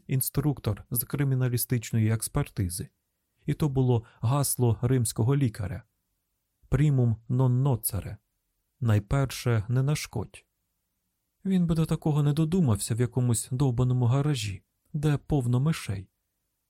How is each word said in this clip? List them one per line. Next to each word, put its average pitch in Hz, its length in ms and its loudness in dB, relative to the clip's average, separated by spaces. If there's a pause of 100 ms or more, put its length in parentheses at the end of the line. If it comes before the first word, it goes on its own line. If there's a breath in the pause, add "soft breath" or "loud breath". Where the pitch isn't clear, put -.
інструктор 131 840 -2
з 117 120 -4
криміналістичної 123 1040 0
експертизи. 110 800 -4 (560)
І 151 80 -2
то 151 160 0
було 127 340 2 (180 loud breath)
гасло 123 600 0
римського 123 540 0
лікаря: 110 480 -4 (840)
«Primum 131 460 2 (140)
non 127 340 2
nocere» — 117 540 -4 (640)
«Найперше 117 880 0
не 127 160 0
нашкодь». - 640 -6 (1000)
Він 185 220 2
би 165 80 2
до 160 100 2
такого 156 380 0
не 143 100 4
додумався 151 640 2
в 110 40 -2
якомусь 120 520 0
довбаному 127 540 2
гаражі, 123 580 0 (300)
де 147 240 0
повно 131 420 0
мишей. 120 500 -4 (600)